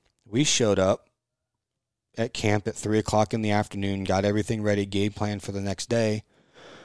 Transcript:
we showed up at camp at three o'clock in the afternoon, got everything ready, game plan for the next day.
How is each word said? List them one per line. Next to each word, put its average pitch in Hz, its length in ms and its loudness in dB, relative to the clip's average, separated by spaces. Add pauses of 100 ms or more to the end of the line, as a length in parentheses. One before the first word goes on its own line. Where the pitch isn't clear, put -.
(240)
we 117 200 -2
showed 107 360 4
up 98 280 2 (1080)
at 113 160 -4
camp 104 340 0
at 107 80 -4
three 107 220 0
o'clock 107 340 2
in 113 100 -2
the 107 100 2
afternoon, 98 520 0
got 95 200 2
everything 104 380 0
ready, 101 240 0
game 101 260 0
plan 104 280 -4
for - 120 -8
the 98 80 -6
next 98 280 -6
day. 113 360 0 (600)